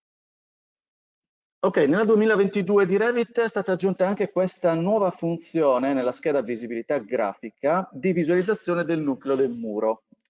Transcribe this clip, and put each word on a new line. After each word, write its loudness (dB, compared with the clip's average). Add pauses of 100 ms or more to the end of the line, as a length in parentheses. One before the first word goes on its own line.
(1600)
Ok, 0
nella 4
duemilaventidue 2
di 2
Revit 0
è 0
stata -2
aggiunta 0
anche -2
questa 0
nuova 0
funzione 0
nella 0
scheda -2
visibilità -6
grafica -4
di 0
visualizzazione 0
del -2
nucleo -2
del 2
muro, -4 (260)